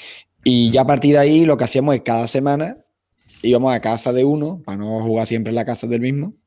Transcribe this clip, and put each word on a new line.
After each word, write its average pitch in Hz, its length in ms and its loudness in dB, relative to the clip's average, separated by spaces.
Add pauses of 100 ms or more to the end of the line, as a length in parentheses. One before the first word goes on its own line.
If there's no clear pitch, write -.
(440)
Y 120 260 4
ya 127 120 2
a 127 60 2
partir 143 260 2
de 147 60 6
ahí 151 260 4
lo 147 120 2
que 127 60 -2
hacíamos 135 320 0
es 117 60 -4
cada 117 260 -2
semana 143 500 -2 (680)
íbamos 123 280 2
a 113 80 -2
casa 113 320 -2
de 127 100 2
uno, 151 420 -2
para 98 120 -8
no 110 240 -6
jugar 113 260 -2
siempre 113 220 -4
en 113 60 -4
la 117 100 -2
casa 120 200 -8
del 117 140 -2
mismo, 143 340 -4 (140)